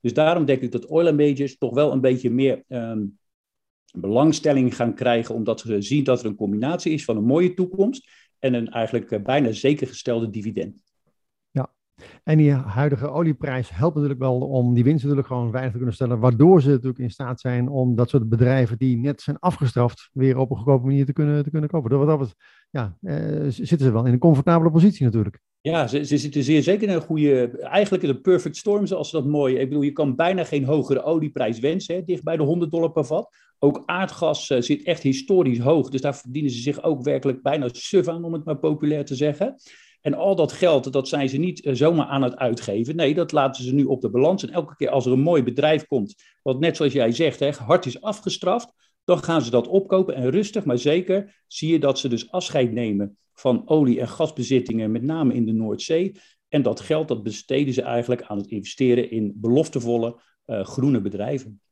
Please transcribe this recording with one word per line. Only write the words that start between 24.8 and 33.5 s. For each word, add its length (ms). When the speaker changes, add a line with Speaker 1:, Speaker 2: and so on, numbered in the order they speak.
Speaker 2:
natuurlijk. 340
Speaker 1:
Ja, 260
ze, 180
ze 120
zitten 260
zeer 200
zeker 240
in 60
een 80
goede, 580
eigenlijk 440
in 60
een 120
perfect 360
storm, 280
zoals 240
ze 60
dat 100
mooi, 300
ik 120
bedoel, 160
je 80
kan 240
bijna 280
geen 220
hogere 380
olieprijs 560
wensen, 360
hè, 80
dicht 200
bij 140
de 60
honderd 280
dollar 200
per 140
vat. 300